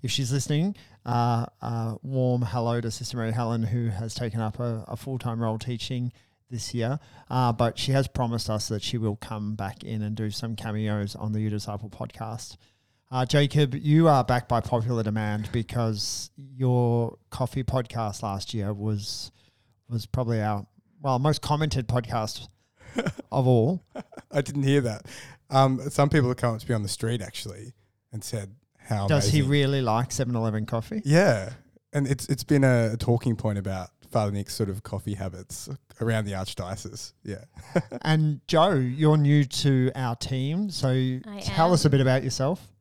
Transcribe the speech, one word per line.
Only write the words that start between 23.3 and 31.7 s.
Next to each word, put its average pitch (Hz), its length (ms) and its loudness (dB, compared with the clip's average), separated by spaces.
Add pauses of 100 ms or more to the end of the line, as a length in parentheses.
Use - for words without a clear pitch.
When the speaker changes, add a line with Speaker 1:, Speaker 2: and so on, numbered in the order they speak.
Speaker 1:
of 127 160 2
all. 127 360 4 (480)
Speaker 2:
I 147 80 0
didn't 143 240 -2
hear 139 160 4
that. 117 280 -4 (420)
Um, 135 400 4
some 143 180 2
people 139 220 4
have 123 80 0
come 117 180 0
up 107 60 -10
to - 80 -16
me 123 40 2
on 107 100 0
the 98 40 -4
street, 113 340 -4
actually, 101 520 -12 (400)
and 107 100 -10
said 101 320 -8 (220)
how 101 300 -2
Speaker 1:
Does 135 220 2
he 151 100 6
Speaker 2:
amazing 139 120 2
Speaker 1:
really 139 300 2
like 120 320 0
seven 123 240 -2
eleven 110 280 0
coffee? 160 380 -4
Speaker 2:
Yeah. 139 460 4 (420)